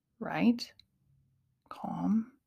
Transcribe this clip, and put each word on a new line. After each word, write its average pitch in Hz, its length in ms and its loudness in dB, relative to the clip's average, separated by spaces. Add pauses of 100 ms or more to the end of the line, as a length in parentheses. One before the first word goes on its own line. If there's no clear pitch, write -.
(180)
right, 208 540 0 (960)
calm, 185 640 -2 (140)